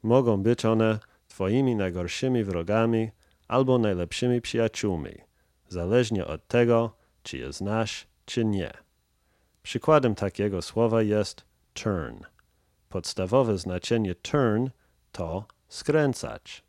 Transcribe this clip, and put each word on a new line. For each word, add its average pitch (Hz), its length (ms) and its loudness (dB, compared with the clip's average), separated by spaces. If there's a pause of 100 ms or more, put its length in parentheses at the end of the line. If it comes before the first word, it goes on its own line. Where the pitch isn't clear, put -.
Mogą 113 400 4
być 117 220 2
one 110 340 2 (280)
twoimi 120 480 0
najgorszymi 98 680 -2
wrogami 110 680 0 (360)
albo 127 300 2
najlepszymi 110 640 0
przyjaciółmi, 107 720 -2 (540)
zależnie 101 580 0
od - 220 -10
tego, 117 480 2 (280)
czy - 140 -12
je 65 160 -10
znasz, 104 540 -4 (180)
czy 117 200 -2
nie. 101 280 -2 (880)
Przykładem 127 520 2
takiego 98 460 -2
słowa 113 400 0
jest 107 440 0 (280)
turn. 76 460 -4 (720)
Podstawowe 101 680 0
znaczenie 92 580 -2
turn 123 540 0 (420)
to 90 340 -8 (220)
skręcać. - 1000 -2